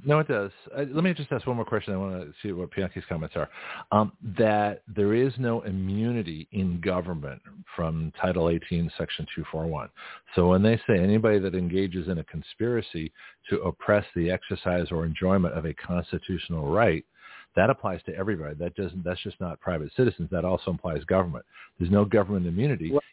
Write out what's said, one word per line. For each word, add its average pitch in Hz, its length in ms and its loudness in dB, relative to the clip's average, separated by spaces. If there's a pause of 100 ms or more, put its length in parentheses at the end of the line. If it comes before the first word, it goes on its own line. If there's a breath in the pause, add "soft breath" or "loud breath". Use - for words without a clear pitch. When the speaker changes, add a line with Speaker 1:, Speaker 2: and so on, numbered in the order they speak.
Speaker 1:
No, 147 140 4
it 156 80 0
does. 104 240 -2 (260)
I, 139 80 -2
let 147 200 -2
me 185 100 2
just 147 160 -8
ask 123 160 -4
one 127 80 -2
more 113 120 -4
question. 104 280 -2
I - 20 -2
wanna 92 300 -4 (160)
see 104 80 -6
what 87 220 -6
Bianchi's 95 360 -4
comments 80 280 -6
are. 76 120 -4 (440 loud breath)
Um, 104 200 4 (240)
that 104 520 2
there 104 260 0
is 127 240 2
no 117 220 0
immunity 95 920 -4
in 92 300 -2
government 85 600 -4 (360)
from 80 440 -2
Title 90 280 2
eighteen, 85 500 0
Section 78 340 -6
two 80 200 -6
four 80 140 -4
one. 76 240 -6 (440 loud breath)
So 87 140 6
when 92 140 8
they 113 140 6 (120)
say 107 100 6
anybody 104 400 4
that 92 160 0
engages 90 540 -2
in 90 100 -2
a 80 60 -6
conspiracy 101 880 -4 (360 loud breath)
to - 120 0
oppress 104 440 2 (120)
the 85 140 2
exercise 90 600 -2
or 82 140 -2
enjoyment 90 500 2
of 78 100 -4
a 78 100 -4
constitutional 85 960 -4
right, 95 320 4 (500 loud breath)
that 98 160 6
applies 98 340 -2
to 85 120 -10
everybody. 85 400 -4
That 85 180 -6
doesn't, 92 300 -6
that's 90 180 -4
just - 180 -10
not 87 200 -8
private 78 340 -4
citizens. 117 380 0
That 85 120 0
also 90 280 0
implies 80 320 -4
government. 90 400 0 (340 loud breath)
There's 87 140 2
no 101 120 8
government 98 420 2
immunity 87 440 0
Speaker 2:
Well 143 120 2 (100)